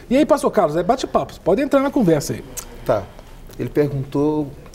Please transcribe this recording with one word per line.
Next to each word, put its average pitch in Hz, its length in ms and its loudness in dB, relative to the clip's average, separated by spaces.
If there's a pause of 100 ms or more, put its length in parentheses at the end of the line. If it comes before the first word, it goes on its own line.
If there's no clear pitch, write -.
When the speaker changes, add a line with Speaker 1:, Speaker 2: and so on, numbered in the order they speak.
Speaker 1:
E 233 80 2
aí, 294 80 4
pastor 285 260 2
Carlos, 160 240 2
é 170 80 0
bate-papo, 196 580 -2
pode 196 200 2
entrar 277 200 2
na 277 100 -2
conversa 165 420 2
aí. - 100 -10 (420)
Speaker 2:
Tá. 107 180 0 (560)
Ele 123 100 -4
perguntou 147 760 -2 (280)